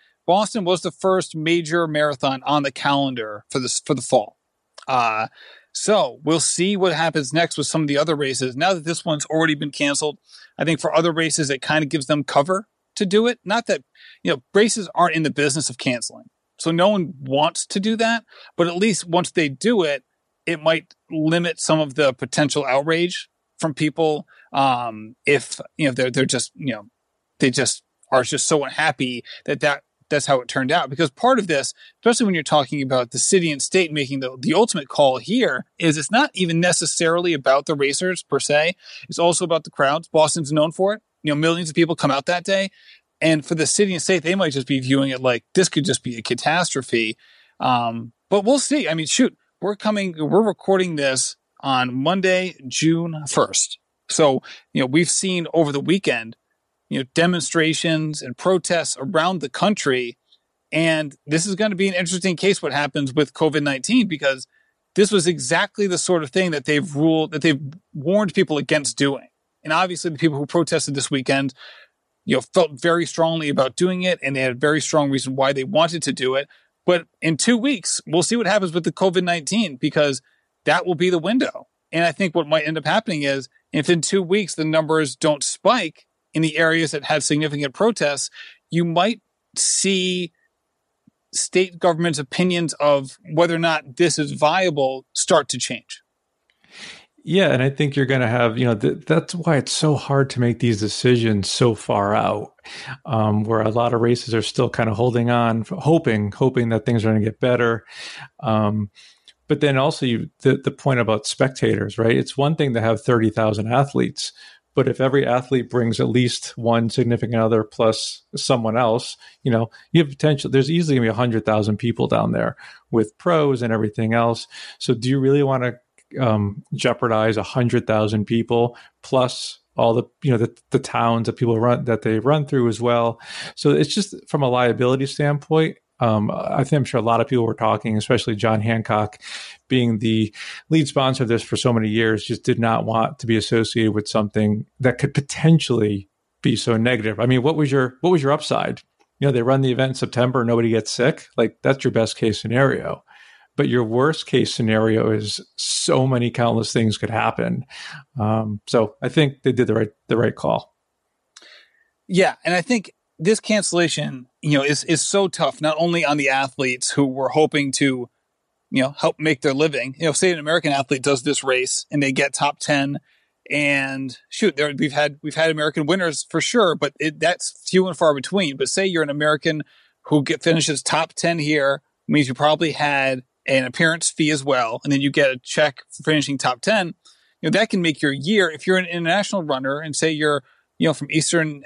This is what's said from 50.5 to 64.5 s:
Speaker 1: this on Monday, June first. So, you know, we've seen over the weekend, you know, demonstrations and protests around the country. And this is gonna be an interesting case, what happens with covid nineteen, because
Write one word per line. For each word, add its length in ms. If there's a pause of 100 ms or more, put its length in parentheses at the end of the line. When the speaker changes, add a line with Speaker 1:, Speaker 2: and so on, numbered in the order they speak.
Speaker 1:
this 380 (260)
on 340
Monday, 600 (100)
June 600
first. 520 (280)
So, 360 (280)
you 100
know, 40
we've 240
seen 420
over 200
the 80
weekend, 580 (520)
you 100
know, 60 (100)
demonstrations 1040
and 160
protests 600
around 420
the 80
country. 680 (560)
And 440 (100)
this 220
is 80
gonna 180
be 140
an 80
interesting 400
case, 260
what 100
happens 440
with 180
covid 300
nineteen, 440
because 380 (480)